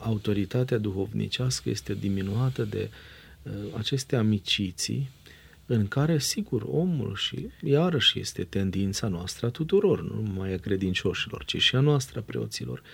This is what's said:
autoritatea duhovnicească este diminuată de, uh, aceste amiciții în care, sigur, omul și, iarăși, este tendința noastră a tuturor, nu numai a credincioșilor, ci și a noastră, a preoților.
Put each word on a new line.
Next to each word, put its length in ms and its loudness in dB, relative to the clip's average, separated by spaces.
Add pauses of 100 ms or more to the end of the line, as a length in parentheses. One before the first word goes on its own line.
autoritatea 760 0
duhovnicească 920 -2
este 240 -4
diminuată 680 0
de, 260 -4 (540)
uh, 80 -10 (260)
aceste 380 -2
amiciții 920 0 (560)
în 220 2
care, 320 2
sigur, 480 -2
omul 480 0
și, 320 -4 (140)
iarăși, 580 4
este 240 -4
tendința 640 0
noastră 380 -4
a 40 2
tuturor, 540 4
nu 180 -4
numai 320 -2
a 40 2
credincioșilor, 880 0
ci 160 -2
și 140 4
a 40 6
noastră, 400 4
a 20 -4
preoților. 600 -6 (120)